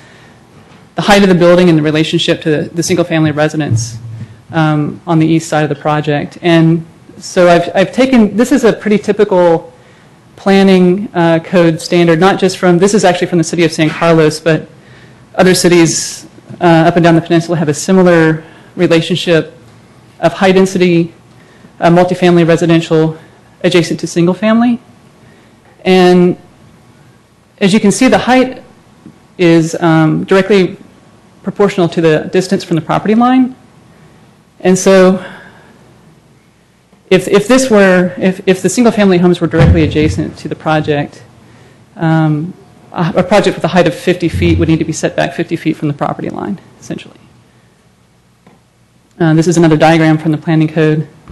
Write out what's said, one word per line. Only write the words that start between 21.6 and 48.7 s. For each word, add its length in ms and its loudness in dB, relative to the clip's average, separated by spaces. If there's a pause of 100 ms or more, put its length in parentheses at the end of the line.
uh, 80 2
multifamily 580 2
residential 680 0 (460)
adjacent 360 0
to 80 -8
single-family. 720 0 (1040)
And 520 4 (1200)
as 140 2
you 60 2
can 120 2
see, 160 2
the 100 4
height 460 0 (720)
is, 380 2
um, 480 0
directly 540 0 (680)
proportional 460 -2
to 120 -4
the 300 0
distance 320 -2
from 120 -4
the 60 -2
property 340 -2
line. 400 2 (1080)
And 160 2
so 460 2 (1900)
if, 180 -2
if 200 0
this 220 2
were, 480 2
if, 300 -4
if 140 0
the 80 -2
single-family 480 2
homes 240 2
were 60 -2
directly 360 2
adjacent 540 -2
to 100 -16
the 80 -8
project, 680 -4 (760)
um, 560 -2 (400)
a, 240 -4
a 60 0
project 320 0
with 100 -8
a 40 -4
height 180 0
of 60 -2
fifty 360 -4
feet 280 -2
would 120 0
need 100 0
to 60 -4
be 80 -8
set 220 -6
back 180 -4
fifty 240 -6
feet 180 -8
from 140 -6
the 40 -6
property 360 -8
line, 300 -8 (200)
essentially. 400 -16 (2000)